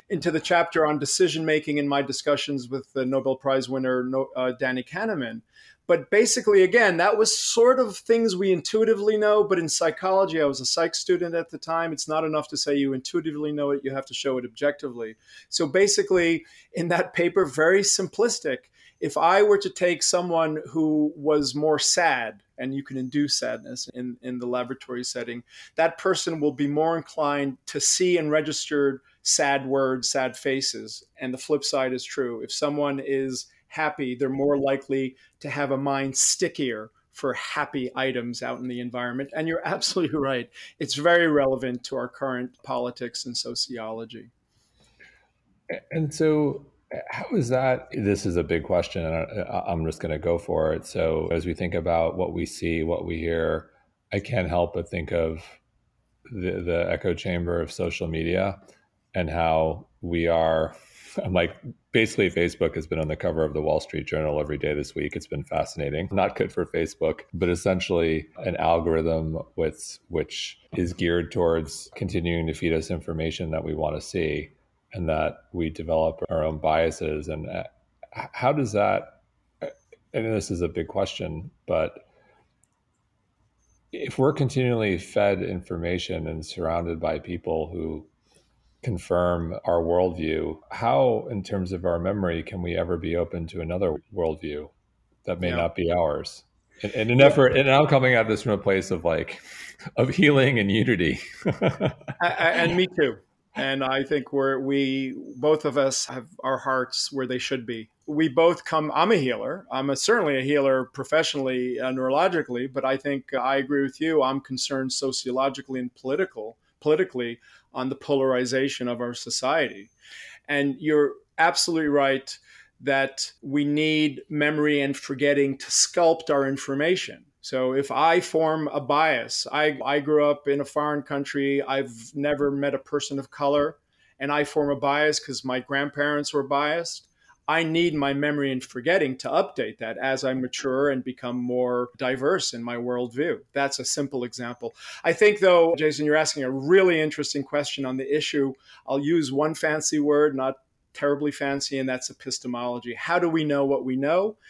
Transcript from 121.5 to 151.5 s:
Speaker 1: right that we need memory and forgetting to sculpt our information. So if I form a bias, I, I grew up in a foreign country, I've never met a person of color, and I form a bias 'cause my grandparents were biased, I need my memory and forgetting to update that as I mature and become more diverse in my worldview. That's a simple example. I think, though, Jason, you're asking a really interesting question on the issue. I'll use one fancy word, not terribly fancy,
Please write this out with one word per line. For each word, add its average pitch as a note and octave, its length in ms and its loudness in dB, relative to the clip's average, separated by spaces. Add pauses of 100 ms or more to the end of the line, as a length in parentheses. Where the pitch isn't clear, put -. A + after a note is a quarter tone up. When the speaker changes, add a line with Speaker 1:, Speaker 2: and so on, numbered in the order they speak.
Speaker 1:
right C#3 500 2 (440)
that C3+ 500 0 (100)
we C#3+ 220 -2
need D3+ 640 2
memory D3+ 540 2
and C#3 160 -2
forgetting C#3 640 2
to - 80 -14
sculpt - 640 2
our C#3 160 4
information. C#3 800 -2 (180)
So C3 320 -2
if C#3 180 0
I C#3+ 300 4
form D#3 480 0
a C#3+ 120 -4
bias, C#3 680 0
I, D3+ 340 2
I C#3+ 140 2
grew D3 260 4
up D3 220 0
in C#3+ 140 0
a C#3 40 -4
foreign D3 380 -2
country, C#3 580 -2
I've C3 320 -2 (220)
never C#3+ 340 0
met C#3 240 -2
a C#3 60 -2
person C#3 400 -4
of C3+ 100 -12
color, D3 480 0 (420)
and C#3 120 -2
I D3 140 2
form D3 260 0
a C#3+ 40 2
bias D3 440 2
'cause - 260 -10
my B2+ 140 -2
grandparents C#3+ 760 -2
were C#3+ 80 2
biased, D3 640 -2 (400)
I D#3+ 140 2
need E3 320 2
my C#3 220 0
memory C#3+ 360 0
and B2+ 120 -4
forgetting C3+ 560 0
to B2+ 100 -8
update C#3 480 0
that A2+ 220 -8
as C3+ 240 0
I C3 100 0
mature C3 560 0
and C3 140 -2
become B2 320 -8
more B2 640 0
diverse C3+ 540 0
in A#2 120 -10
my A#2+ 140 -6
worldview. B2 640 -2 (120)
That's C#3 240 0
a C3 80 -6
simple C#3 380 -4
example. A#2+ 500 -10 (300)
I E3 100 2
think, G#3 260 6
though, E3+ 360 8
Jason, D3+ 320 2
you're D3+ 80 4
asking D3+ 300 0
a B2+ 40 -2
really E3 500 4
interesting D3 440 -2
question C#3 420 -4
on C3 120 -4
the C3+ 140 -4
issue. C#3+ 420 0 (340)
I'll C3+ 100 0
use D3 340 2
one D3+ 220 2
fancy D#3 460 0
word, D3 360 4
not C3+ 200 -2 (380)
terribly D3 360 0
fancy, C#3 480 -4